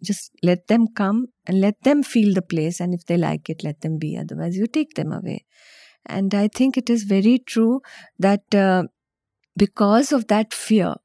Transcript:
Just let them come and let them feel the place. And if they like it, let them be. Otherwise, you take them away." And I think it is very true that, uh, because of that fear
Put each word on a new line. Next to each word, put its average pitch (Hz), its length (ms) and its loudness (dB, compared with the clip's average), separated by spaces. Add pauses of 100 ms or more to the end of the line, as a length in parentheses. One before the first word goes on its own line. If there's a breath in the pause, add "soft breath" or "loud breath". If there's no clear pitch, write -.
Just - 300 -8 (120)
let 175 240 0
them 226 200 2
come 214 380 -2 (200)
and 190 140 0
let 202 240 0
them 285 200 2
feel 208 300 2
the 185 80 0 (120)
place. 160 260 -4
And 175 140 -4
if 175 120 -8
they 170 120 0
like 156 320 -2
it, 160 140 -10
let 151 180 -8
them 160 160 -4
be. 156 180 -6
Otherwise, 160 400 -6
you 208 120 -2
take 302 260 -4
them 156 180 -4
away." - 340 -8 (600 soft breath)
And 196 280 -4
I 202 140 2
think 254 300 0
it 247 120 -2
is 233 140 0
very 202 360 4
true 226 420 0 (360 loud breath)
that, 202 380 0
uh, 190 280 2 (760)
because 208 560 2
of 233 140 0
that 214 260 0
fear - 520 0